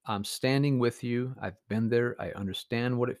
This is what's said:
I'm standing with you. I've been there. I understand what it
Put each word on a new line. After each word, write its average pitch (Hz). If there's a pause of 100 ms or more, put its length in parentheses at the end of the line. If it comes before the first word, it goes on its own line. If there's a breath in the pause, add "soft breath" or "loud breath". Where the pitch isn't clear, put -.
I'm 104
standing 139
with 120
you. 123
I've 101 (120)
been 113
there. 120
I 90
understand 117
what 123
it -